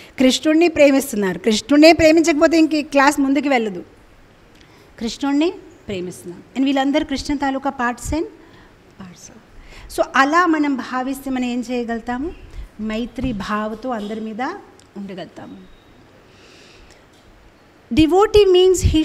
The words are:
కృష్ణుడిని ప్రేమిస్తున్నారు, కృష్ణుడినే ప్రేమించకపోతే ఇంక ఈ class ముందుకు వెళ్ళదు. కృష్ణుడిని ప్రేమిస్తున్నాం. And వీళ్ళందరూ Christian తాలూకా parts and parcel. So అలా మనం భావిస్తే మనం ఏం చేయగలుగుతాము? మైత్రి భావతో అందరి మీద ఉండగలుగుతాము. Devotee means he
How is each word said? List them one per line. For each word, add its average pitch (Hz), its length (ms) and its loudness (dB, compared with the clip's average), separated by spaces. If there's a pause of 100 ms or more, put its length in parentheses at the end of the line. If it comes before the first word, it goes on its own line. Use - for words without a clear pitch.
(180)
కృష్ణుడిని 311 500 2
ప్రేమిస్తున్నారు, 269 720 2
కృష్ణుడినే 285 540 4
ప్రేమించకపోతే 320 640 4
ఇంక 320 160 2
ఈ 302 80 -2
class 285 380 0
ముందుకు 277 280 0
వెళ్ళదు. 220 360 -2 (1160)
కృష్ణుడిని 277 520 -2 (360)
ప్రేమిస్తున్నాం. 180 540 -10 (140)
And 262 80 0
వీళ్ళందరూ 277 400 0
Christian 285 300 -6
తాలూకా 269 360 -4
parts 247 400 -6
and 311 140 -4 (760)
parcel. - 380 -20 (580)
So 320 80 0 (120)
అలా 294 300 2
మనం 294 300 0
భావిస్తే 262 540 -8
మనం 254 140 -4
ఏం 247 260 -6
చేయగలుగుతాము? 240 600 -6 (520)
మైత్రి 226 500 -6
భావతో 214 560 -6
అందరి 220 320 -8
మీద 220 220 -10 (540)
ఉండగలుగుతాము. 190 840 -16 (2250)
Devotee 392 520 4
means 370 480 4
he 311 100 2